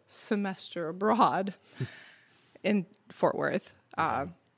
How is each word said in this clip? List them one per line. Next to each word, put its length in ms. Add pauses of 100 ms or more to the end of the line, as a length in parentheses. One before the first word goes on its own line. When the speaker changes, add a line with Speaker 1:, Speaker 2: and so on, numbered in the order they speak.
Speaker 1:
semester 800
abroad 680 (260)
<laughs> 800
in 240 (240)
Fort 240
Worth. 400 (240)
Uh, 280
Speaker 2:
Okay. 60 (240)